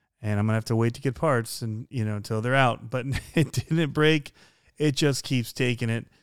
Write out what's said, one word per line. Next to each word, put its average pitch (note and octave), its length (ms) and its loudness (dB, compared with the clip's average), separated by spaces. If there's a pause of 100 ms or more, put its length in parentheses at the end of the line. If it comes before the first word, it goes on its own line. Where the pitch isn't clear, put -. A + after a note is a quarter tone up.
(200)
and G#2+ 180 0
I'm G#2 60 2
gonna A2 140 2
have A2 80 -4
to A2+ 100 0
wait A#2 160 2
to - 80 -12
get C3+ 140 -2
parts B2 480 0
and, A2 260 -6
you A#2+ 160 -4
know, G#2+ 120 -2
until A2 260 -4
they're B2 120 0
out." A#2+ 360 2
But B2+ 160 -6 (140)
<laughs> - 140 -20
it D#3+ 180 2
didn't D#3 420 0
break. D3+ 380 4 (440)
It D3+ 180 2
just C#3+ 300 2
keeps B2 300 -2
taking B2 340 0
it, A2+ 180 -4 (160)